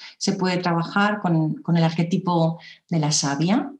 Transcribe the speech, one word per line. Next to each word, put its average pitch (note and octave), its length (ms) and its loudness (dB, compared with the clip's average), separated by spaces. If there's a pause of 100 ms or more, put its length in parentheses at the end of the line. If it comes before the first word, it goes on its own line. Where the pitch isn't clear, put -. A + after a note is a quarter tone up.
(180)
se F#3 160 -2
puede F3+ 240 0
trabajar F3+ 640 0
con, D#3+ 400 2
con E3 160 0
el E3 60 4
arquetipo E3 760 0 (320)
de E3+ 80 0
la D3 120 0
sabia, D#3+ 680 0